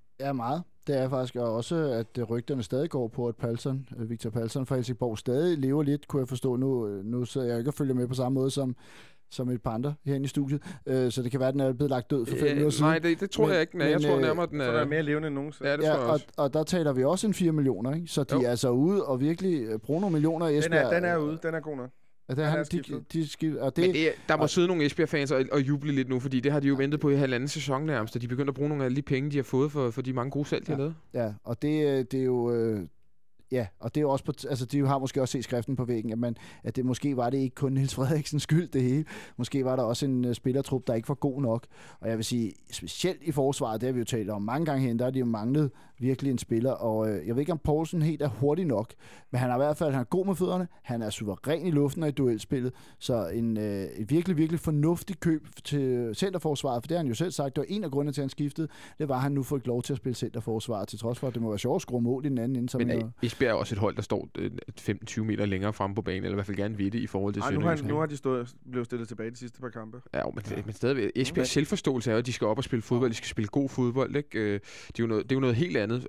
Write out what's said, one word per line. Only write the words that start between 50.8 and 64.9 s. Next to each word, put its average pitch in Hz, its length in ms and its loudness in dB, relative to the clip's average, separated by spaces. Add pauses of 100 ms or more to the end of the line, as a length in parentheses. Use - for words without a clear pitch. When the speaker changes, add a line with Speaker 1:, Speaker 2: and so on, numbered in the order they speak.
Speaker 1:
han 120 180 -4
er 107 80 -4
suveræn 123 560 -4
i 180 60 2
luften 143 320 2
og 151 60 2
i - 20 2
duelspillet, 127 640 0 (260)
så 110 280 0
en, 113 300 0
øh, 101 280 -2 (120)
en 104 120 -6
virkelig, 170 280 2
virkelig 160 220 0
fornuftig 160 600 0
køb 160 280 0 (160)
til 127 520 0
centerforsvaret, 151 680 -2
for - 40 -14
det 160 100 0
har - 20 2
han 156 80 0
jo 120 60 0
selv 147 180 -2
sagt, 139 240 -4
det 151 140 0
var 190 60 -4
en 208 80 -4
af 135 80 -6
grundene 143 220 0
til, 143 80 -2
at - 20 -2
han 135 60 -2
skiftede, 147 380 -4 (320)
det 147 100 -2
var, 131 60 0
at 127 60 0
han 139 100 0
nu 143 120 0
fik 135 240 -2
lov 120 160 0
til 143 100 -4
at 127 40 -2
spille 123 180 -4
centerforsvar, 110 720 -4
til - 140 -10
trods 113 200 -4
for, 139 80 -4
at 120 60 -4
det 120 80 -4
må 113 80 0
være 104 100 -2
sjovt 127 160 0
at 185 60 0
score 120 200 -2
mål 131 240 2
i 147 40 0
den 135 80 0
anden 120 200 0
ende, 120 120 -2
som 123 120 -2
Speaker 2:
Men, 120 80 2 (100)
Speaker 1:
jo 110 60 -2
Speaker 2:
øh, 120 60 -8 (120)
Esbjerg 123 260 2
er 110 40 4
også - 220 0
et 101 40 -2
hold, 101 160 2
der 107 60 -2
står, - 260 -2 (100)
øh, 98 140 -2 (280)
femten - 280 -4